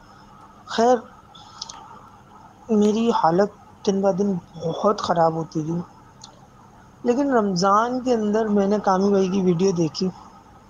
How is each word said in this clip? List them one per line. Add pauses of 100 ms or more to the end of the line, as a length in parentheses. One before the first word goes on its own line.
(760)
खैर, (1700)
मेरी
हालत (340)
दिन
ब
दिन (160)
बहुत
ख़राब
होती
गई, (1200)
लेकिन
रमज़ान
के
अंदर
मैंने
कामी
भाई
की
वीडियो
देखी, (600)